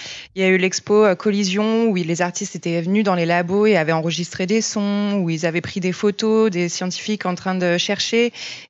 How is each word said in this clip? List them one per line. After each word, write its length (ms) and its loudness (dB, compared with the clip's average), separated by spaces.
Il 60 -2
y 40 2
a 40 4
eu 80 6
l'expo, 480 2
euh, 100 4
Collision, 720 0
où 100 2
les 260 -2
artistes 360 -4
étaient 240 -2
venus 240 2
dans 100 2
les 100 2
labos 400 2
et 120 4
avaient 160 2
enregistré 520 -2
des 160 2
sons, 640 -2
où 60 0
ils 160 -2
avaient 160 0
pris 180 -8
des 140 -2
photos 580 2
des 160 0
scientifiques 580 -4
en 100 -2
train 200 -4
de 220 2
chercher. 560 0